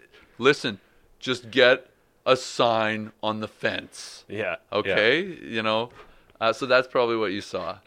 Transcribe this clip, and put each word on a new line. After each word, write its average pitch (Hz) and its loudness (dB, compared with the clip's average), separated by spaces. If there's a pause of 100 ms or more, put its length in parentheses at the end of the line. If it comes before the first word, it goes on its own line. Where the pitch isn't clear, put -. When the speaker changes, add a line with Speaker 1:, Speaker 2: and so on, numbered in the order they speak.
(360)
Speaker 1:
"Listen, 123 2 (380)
just 120 -6
get 127 6 (400)
a 127 4
sign 110 0 (100)
on 107 -2
the 104 -8
fence." - -10
Speaker 2:
Yeah, 98 -6 (140)
yeah. 101 -2
Speaker 1:
Okay? 107 2 (200)
You 110 -6
know? 110 0 (520)
Uh, 110 2
so 135 -6
that's 127 4
probably 120 0
what 107 -2
you 101 -6
saw. 90 -8